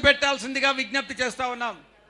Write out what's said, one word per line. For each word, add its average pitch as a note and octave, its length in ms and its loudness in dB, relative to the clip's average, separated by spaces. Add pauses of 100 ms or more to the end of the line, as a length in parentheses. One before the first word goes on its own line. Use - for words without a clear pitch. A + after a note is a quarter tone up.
పెట్టాల్సిందిగా C4+ 720 2
విజ్ఞప్తి C4 440 -4
చేస్తా B3+ 220 -2 (100)
ఉన్నాం. A#3 220 -6 (340)